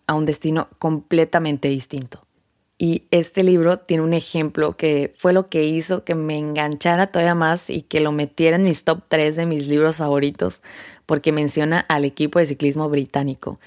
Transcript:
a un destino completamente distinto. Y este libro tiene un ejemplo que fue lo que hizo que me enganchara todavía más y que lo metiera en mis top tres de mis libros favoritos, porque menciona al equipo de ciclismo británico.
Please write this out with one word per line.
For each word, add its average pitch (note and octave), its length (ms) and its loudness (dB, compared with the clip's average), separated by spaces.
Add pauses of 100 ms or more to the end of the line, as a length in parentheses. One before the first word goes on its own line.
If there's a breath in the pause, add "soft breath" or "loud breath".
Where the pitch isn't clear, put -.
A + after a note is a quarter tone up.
a D#3 60 -2
un D#3 120 0
destino D#3 440 -2 (100)
completamente D#3+ 880 0
distinto. C3+ 600 -6 (520)
Y E3 300 -2
este F3 340 2
libro F3+ 360 4
tiene D#3+ 240 -2
un E3 100 0
ejemplo D#3 640 -2
que D3 400 -2
fue F#3 160 2
lo F#3+ 140 2
que D#3+ 160 0
hizo D#3+ 400 -2
que E3+ 100 -4
me D#3 240 -4
enganchara D3+ 720 0
todavía E3+ 260 2
más E3 380 0
y D#3 100 -4
que - 200 -2
lo D3+ 100 2
metiera D#3 460 2
en F#3+ 60 4
mis F3+ 200 2
top E3 240 0
tres D#3 280 0
de E3+ 120 -2
mis D3 200 -2
libros D3+ 280 2
favoritos, C#3+ 680 -2 (460 loud breath)
porque D#3 240 2
menciona D3+ 480 0
al D3 260 0
equipo D3 320 -2
de E3+ 80 4
ciclismo C#3+ 420 -2
británico. C#3+ 800 -4